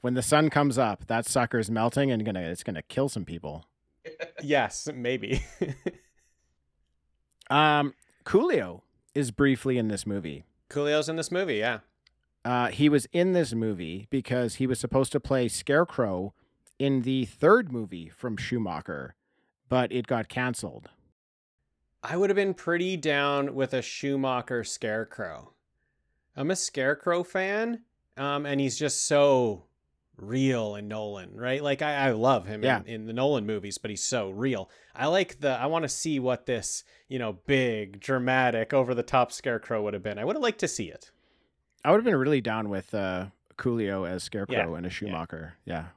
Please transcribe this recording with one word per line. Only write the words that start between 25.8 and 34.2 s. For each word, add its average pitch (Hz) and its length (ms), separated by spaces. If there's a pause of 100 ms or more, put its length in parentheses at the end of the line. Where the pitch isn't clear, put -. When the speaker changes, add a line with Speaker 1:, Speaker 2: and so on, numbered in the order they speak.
Speaker 2:
I'm 143 140
a 190 60
Scarecrow 147 680
fan, 208 560 (360)
um, 143 280
and 139 160
he's 131 180
just 143 280
so 131 580 (540)
real 113 580
in 104 120
Nolan, 104 460
right? 127 280
Like, 143 200
I, 143 260
I - 40
love 110 340
him 107 160
Speaker 1:
Yeah. 123 180
Speaker 2:
in, 90 60
in 110 200
the 113 60
Nolan 127 340
movies, 101 320
but 107 120
he's 101 140
so 104 260